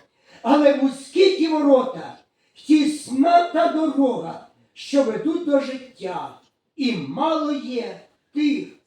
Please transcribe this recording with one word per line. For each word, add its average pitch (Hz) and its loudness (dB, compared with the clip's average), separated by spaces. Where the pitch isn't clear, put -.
Але 285 4
вузькі 330 0
ті 320 0
ворота, 277 0
тісна 302 2
та 320 2
дорога, 269 -2
що - 0
ведуть 294 -4
до 285 2
життя, - -10
і 262 -2
мало 294 -2
є 233 -8
тих 285 -2